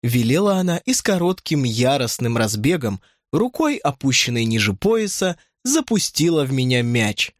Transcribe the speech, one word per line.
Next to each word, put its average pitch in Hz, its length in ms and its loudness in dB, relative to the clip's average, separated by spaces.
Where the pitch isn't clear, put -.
велела 127 540 2
она 180 220 0
и 254 160 -2
с - 80 -2
коротким 175 600 0
яростным 120 720 0
разбегом, 110 640 -2
рукой, 254 440 0
опущенной 127 680 0
ниже 110 280 0
пояса, 196 640 0
запустила 185 800 0
в 131 80 -4
меня 127 300 0
мяч. 120 580 0